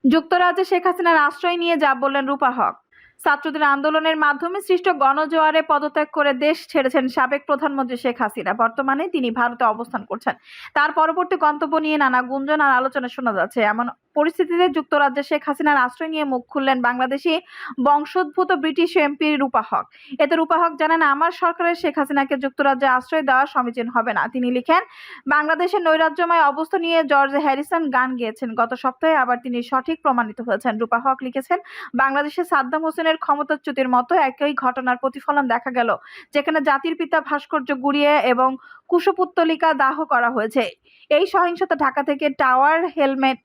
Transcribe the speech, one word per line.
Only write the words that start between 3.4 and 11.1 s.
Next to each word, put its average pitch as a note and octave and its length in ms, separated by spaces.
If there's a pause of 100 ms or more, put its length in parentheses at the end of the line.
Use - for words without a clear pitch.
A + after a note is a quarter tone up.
আন্দোলনের D#4 540
মাধ্যমে D#4 440
সৃষ্ট F4+ 280
গণজোয়ারে D#4 720
পদত্যাগ D4+ 520
করে C#4+ 200
দেশ D4 340
ছেড়েছেন C4 400
সাবেক C4+ 380
প্রধানমন্ত্রী C4+ 520
শেখ B3 240
হাসিনা। G3+ 320
বর্তমানে C4+ 540
তিনি C4 240
ভারতে A#3+ 340
অবস্থান A3+ 400
করছেন। - 300 (380)
তার D4+ 180
পরবর্তী E4 440